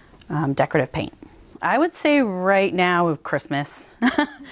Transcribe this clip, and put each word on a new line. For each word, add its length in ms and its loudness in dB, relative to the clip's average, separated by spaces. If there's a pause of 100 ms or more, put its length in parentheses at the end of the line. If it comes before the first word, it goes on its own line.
(300)
um, 240 -2
Decorative 380 0
Paint. 220 -6 (480)
I 180 0
would 160 0
say 260 2
right 520 2
now, 420 2
Christmas. 720 -6 (140)
<laughs> 260 2 (240)